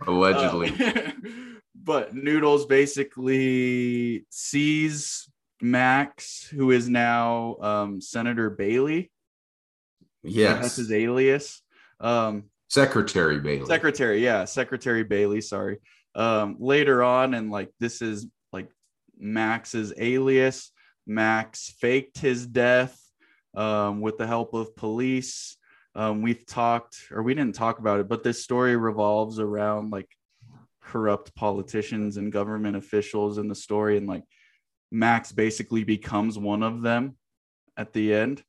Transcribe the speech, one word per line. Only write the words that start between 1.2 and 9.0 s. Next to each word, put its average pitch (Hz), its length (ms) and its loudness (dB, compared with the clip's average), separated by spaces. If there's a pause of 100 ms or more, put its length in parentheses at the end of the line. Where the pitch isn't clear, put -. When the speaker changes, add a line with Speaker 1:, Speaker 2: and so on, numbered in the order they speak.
Speaker 2:
<laughs> 240 320 -20
but 127 380 -2
Noodles 147 540 4
basically 127 1600 2
sees 151 960 -2 (340)
Max, 127 840 0
who 135 260 2
is 123 180 4
now, 117 720 2
um, 101 400 -2
Senator 117 480 -2
Bailey. 127 600 0 (1120)